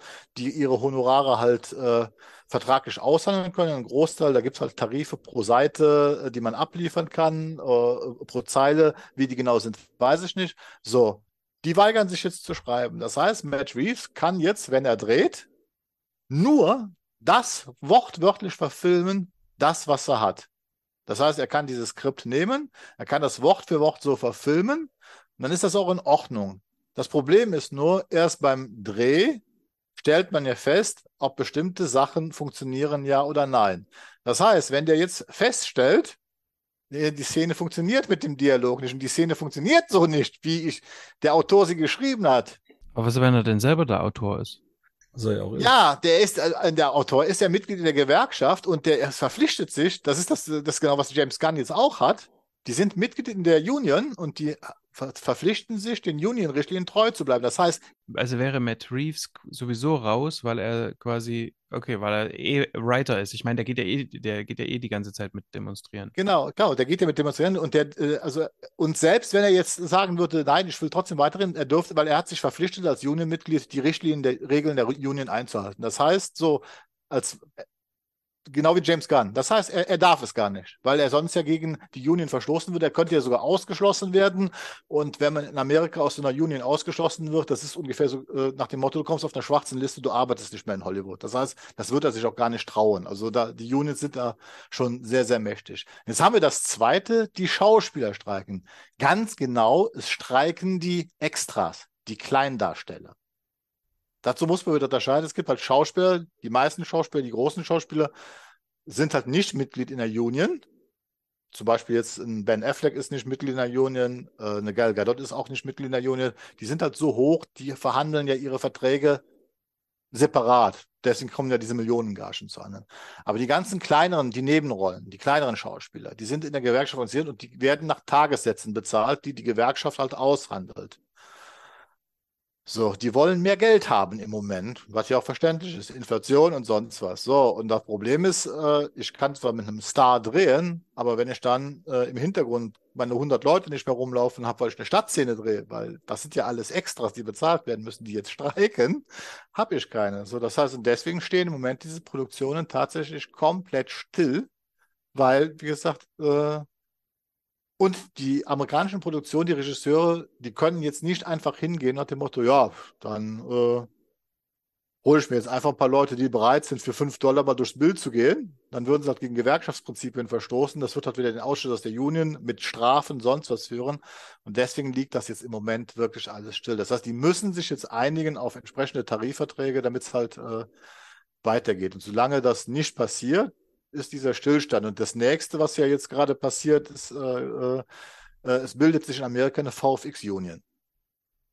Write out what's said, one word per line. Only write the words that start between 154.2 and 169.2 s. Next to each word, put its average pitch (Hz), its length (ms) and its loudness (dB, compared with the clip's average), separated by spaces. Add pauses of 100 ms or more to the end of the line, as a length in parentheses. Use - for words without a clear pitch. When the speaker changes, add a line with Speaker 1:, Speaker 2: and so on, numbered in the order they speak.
Speaker 1:
weil, 135 460 4
wie 151 80 -12
gesagt, 156 400 -4 (120)
äh, 151 400 0 (1200)
und 190 200 2 (220)
die 135 260 -2
amerikanischen 151 540 -2
Produktionen, 156 480 -2
die 170 60 2
Regisseure, 151 840 0
die 120 160 -12
können 165 300 0
jetzt 147 180 -4
nicht 170 240 -2
einfach - 320 -4
hingehen 151 380 -2
nach 143 100 -4
dem 139 140 -8
Motto, 131 240 -4
„Ja, 123 260 6 (300)
dann, 107 400 -8
äh, 120 480 0 (1160)
hole 147 160 6
ich - 120 -4
mir 123 60 2
jetzt 117 100 -4
einfach 127 240 0
ein - 60 -4
paar 135 100 4
Leute, 135 280 2
die 127 140 0
bereit 123 340 4
sind, 131 160 -8
für 123 140 -6
fünf 143 240 -6
Dollar 139 260 4
mal 135 120 2
durchs 127 240 -4
Bild 175 180 2
zu - 140 -8
gehen.“ 156 440 2 (140)
Dann 120 160 -8
würden 147 160 2
sie - 60 -8
halt - 120 -2
gegen 123 140 -8